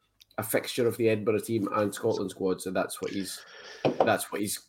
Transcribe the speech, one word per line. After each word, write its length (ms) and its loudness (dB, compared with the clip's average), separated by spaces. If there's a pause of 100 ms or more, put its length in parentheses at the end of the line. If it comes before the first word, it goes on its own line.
(380)
a 60 -4
fixture 440 0
of 100 2
the 120 4
Edinburgh 300 2
team 340 0
and 200 2
Scotland 360 0
squad, 320 0
so 80 -6
that's 320 -2
what 100 -4
he's, 300 -6 (640)
that's 260 2
what 100 -4
he's, 280 -4